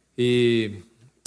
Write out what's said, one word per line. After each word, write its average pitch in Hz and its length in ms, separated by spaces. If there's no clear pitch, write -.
y, 117 680